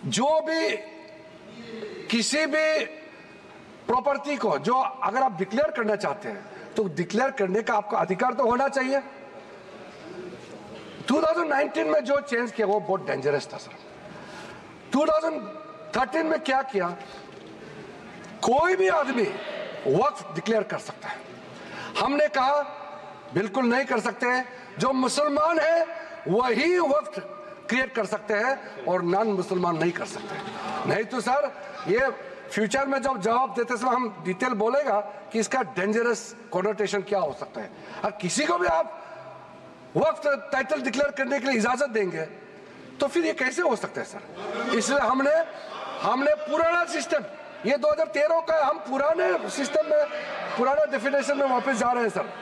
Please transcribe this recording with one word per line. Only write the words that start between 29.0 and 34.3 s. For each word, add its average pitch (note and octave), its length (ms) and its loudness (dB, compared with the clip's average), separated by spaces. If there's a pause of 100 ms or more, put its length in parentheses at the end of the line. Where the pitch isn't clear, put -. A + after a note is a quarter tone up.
नॉन F#3+ 260 2
मुसलमान F3+ 500 2
नहीं E3 140 2
कर A#2+ 140 -4
सकते। - 300 -10 (540)
नहीं G#3 140 2
तो A#3+ 180 -4
सर C4+ 300 2 (360)
ये A#3+ 200 4 (440)
फ्यूचर A3 340 2
में C4+ 160 0
जब B3+ 200 0
जवाब A#3 320 2
देते A#3 240 0
समय B3 120 0
हम A3+ 360 0
डिटेल G#3 280 2